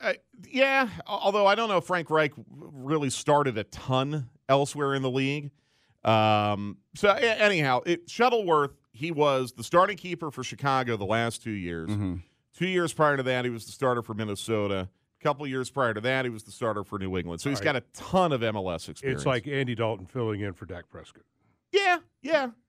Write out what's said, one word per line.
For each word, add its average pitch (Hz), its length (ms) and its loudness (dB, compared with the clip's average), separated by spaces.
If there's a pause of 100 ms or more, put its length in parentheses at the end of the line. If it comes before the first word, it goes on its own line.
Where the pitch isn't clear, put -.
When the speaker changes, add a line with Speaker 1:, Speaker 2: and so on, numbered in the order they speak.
Speaker 1:
uh, 196 120 -2 (380)
yeah. 269 380 2 (180)
Al-, 208 160 -4
although 202 240 4
I 196 80 8
don't 226 140 0
know 202 80 2
if 170 80 0
Frank 175 260 -2
Reich 156 220 4 (180)
really 139 600 -2
started 143 480 2
a 104 60 -4
ton 135 640 -2 (200)
elsewhere 139 460 2
in 135 80 -2
the 131 80 0
league. 139 420 -2 (520)
Um, 104 760 2 (180)
so, 202 140 2
a-, 196 100 2
anyhow, 196 680 2
it, 170 240 -2
Shuttleworth, 190 600 2 (180)
he 160 220 -8
was 139 400 2
the 117 100 -14
starting 185 340 4
keeper 170 360 -8
for 127 100 -10
Chicago 127 540 0
the 101 100 -4
last 113 380 0
two 117 80 -6
years. 87 380 -6
Speaker 2:
Mm-hmm. 101 260 -2 (420)
Speaker 1:
Two 175 80 -2
years 175 260 0
prior 147 240 4
to 135 60 -2
that, 127 220 0
he 123 80 -2
was 113 140 -10
the - 60 -16
starter 123 300 0
for 110 120 -8
Minnesota. 104 760 -2 (320)
A - 20 -20
couple 147 240 -2
years 131 220 -4
prior 123 240 0
to 104 80 -4
that, 131 240 0
he 123 60 -4
was 110 140 -14
the - 60 -20
starter 104 320 -4
for 104 160 -8
New 95 200 -4
England. 85 240 -6
So 143 80 -2
he's 123 100 -2
Speaker 3:
All 104 60 0
right. 147 80 2
Speaker 1:
got - 20 0
a - 260 -10
ton 180 300 2
of 123 100 -2
M 110 140 -2
L 92 140 -4
S 82 180 -6
experience. 135 320 -6
Speaker 3:
It's 143 60 -2
like 127 200 0
Andy 135 280 -4
Dalton 110 320 -4
filling 110 340 -4
in 101 140 -6
for - 100 -16
Dak 87 240 -16
Prescott. - 360 -20 (480)
Speaker 1:
Yeah, 370 260 2 (240)
yeah, 285 260 0 (200)